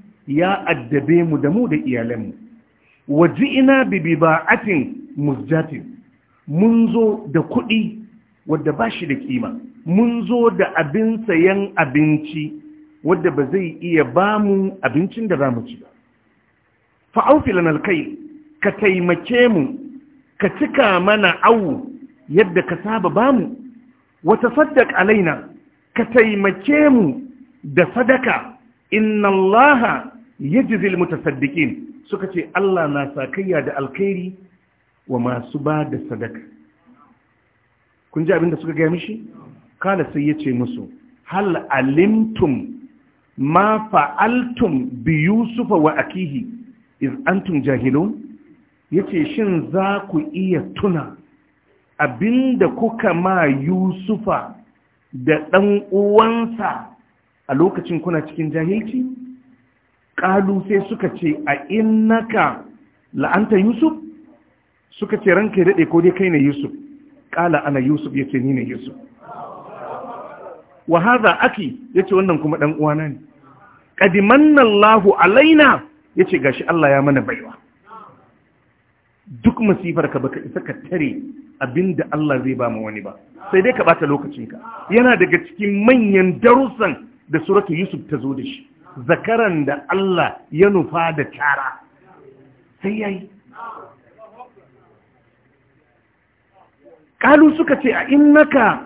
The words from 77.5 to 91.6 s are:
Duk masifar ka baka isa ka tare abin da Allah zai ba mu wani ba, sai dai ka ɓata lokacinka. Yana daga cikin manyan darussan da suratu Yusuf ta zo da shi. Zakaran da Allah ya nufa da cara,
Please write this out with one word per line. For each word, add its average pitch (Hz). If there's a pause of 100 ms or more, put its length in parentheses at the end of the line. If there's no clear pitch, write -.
Duk -
masifar 175
ka 139
baka 131
isa -
ka 143 (160)
tare 147 (420)
abin 156
da -
Allah 147
zai 131
ba 120
mu 110
wani 107
ba, 98 (340)
sai 190
dai 247
ka 185
ɓata 165
lokacinka. 139 (320)
Yana 240
daga 170
cikin 202
manyan 196
darussan 226 (220)
da 151
suratu 196
Yusuf 175 (100)
ta 147
zo 131
da 127
shi. - (400)
Zakaran 175
da 143
Allah 180 (140)
ya 180
nufa 165
da 143
cara, 135 (1000)